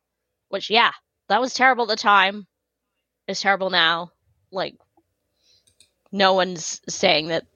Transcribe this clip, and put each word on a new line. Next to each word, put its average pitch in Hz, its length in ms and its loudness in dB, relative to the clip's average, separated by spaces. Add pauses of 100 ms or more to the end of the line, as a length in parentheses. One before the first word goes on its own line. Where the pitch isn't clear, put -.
(480)
which, 190 200 -8
yeah, 208 240 2 (360)
that 208 120 2
was 262 140 -6
terrible 247 300 2
at 202 40 -12
the 220 80 -4
time. 202 500 2 (840)
It's 190 120 -6
terrible 190 300 0
now. 170 400 0 (400)
Like, 165 240 -6 (1400)
no 190 240 2
one's 180 540 -4
saying 165 400 0
that 165 260 -4